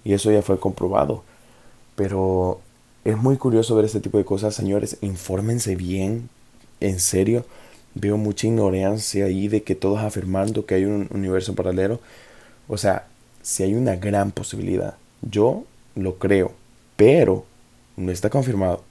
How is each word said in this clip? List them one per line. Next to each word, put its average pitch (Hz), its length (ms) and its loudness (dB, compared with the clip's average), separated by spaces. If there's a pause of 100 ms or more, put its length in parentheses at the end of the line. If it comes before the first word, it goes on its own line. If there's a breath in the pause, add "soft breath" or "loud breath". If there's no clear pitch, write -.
y 101 100 2
eso 107 160 2
ya 104 120 6
fue 95 180 0
comprobado. 98 640 0 (720 soft breath)
Pero 95 640 0 (440)
es 107 120 0
muy 131 200 2
curioso 113 380 2
ver 107 100 6
este 107 160 -2
tipo 104 160 -2
de 101 80 4
cosas, 104 300 -2
señores, 104 480 -2
infórmense 101 720 -4
bien, 95 560 -4 (500)
en 92 200 -2
serio. 107 440 0 (500 loud breath)
Veo 104 220 -2
mucha 104 300 -2
ignorancia 101 800 0
ahí 95 240 0
de 107 160 0
que - 100 -2
todos 98 240 0
afirmando 104 680 -4
que 95 100 0
hay 95 80 2
un 101 280 -2
universo 95 420 -2
paralelo. 92 440 -2 (720 loud breath)
O 104 100 -4
sea, 95 280 0 (360)
si - 220 -4
hay 98 100 2
una 117 220 0
gran 101 340 0
posibilidad, 92 640 -6 (260)
yo 113 440 0 (320)
lo 92 220 -4
creo, 95 340 2 (440)
pero 110 480 6 (520)
no 92 160 -2
está 98 180 -2
confirmado. 98 600 0